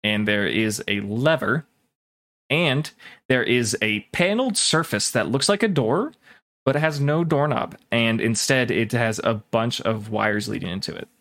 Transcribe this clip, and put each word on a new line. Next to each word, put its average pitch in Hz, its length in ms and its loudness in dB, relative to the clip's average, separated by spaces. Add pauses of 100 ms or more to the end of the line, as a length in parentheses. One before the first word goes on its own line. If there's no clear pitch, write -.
and 107 200 0
there 104 220 2
is 107 400 -2
a 101 140 -2
lever, 131 640 0 (840)
and 147 400 0 (380)
there 127 160 2
is 117 380 2
a 107 200 0 (120)
paneled 208 420 0
surface - 560 0
that - 160 0
looks 135 220 0
like 202 140 2
a 226 40 2
door, 165 460 0 (520)
but 135 120 2
it - 20 0
has 151 220 0
no 151 240 2
doorknob, 143 520 0 (140)
and 113 300 2
instead 117 500 0
it 107 220 0
has 113 320 0
a 117 80 2
bunch 113 480 -2
of 110 280 -4
wires 107 380 0
leading 98 220 -6
into 95 260 -8
it. - 140 -14 (120)